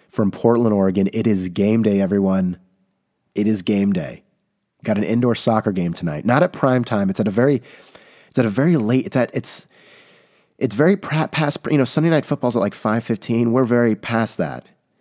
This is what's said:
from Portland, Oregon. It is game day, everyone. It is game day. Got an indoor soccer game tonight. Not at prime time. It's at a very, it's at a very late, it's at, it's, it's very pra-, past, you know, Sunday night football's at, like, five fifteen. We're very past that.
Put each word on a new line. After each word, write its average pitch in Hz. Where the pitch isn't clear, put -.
from 101
Portland, 117
Oregon. 95
It 113
is 95
game 107
day, 101
everyone. 95
It 107
is 107
game 101
day. 71
Got 104
an 104
indoor 117
soccer 110
game 87
tonight. 76
Not 135
at -
prime 127
time. 101
It's 95
at 104
a 104
very, 123
it's -
at 117
a 113
very 143
late, 120
it's -
at, 120
it's, -
it's 113
very 156
pra-, 160
past, 147
you 151
know, 135
Sunday 160
night 160
football's 123
at, 113
like, 98
five 110
fifteen. 117
We're 127
very 117
past 113
that. 71